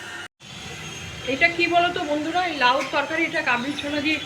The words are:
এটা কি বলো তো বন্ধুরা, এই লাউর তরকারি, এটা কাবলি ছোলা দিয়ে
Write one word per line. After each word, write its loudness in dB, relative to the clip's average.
এটা 4
কি 2
বলো 6
তো -2
বন্ধুরা, 0
এই -2
লাউর 4
তরকারি, 0
এটা -2
কাবলি 0
ছোলা -2
দিয়ে 0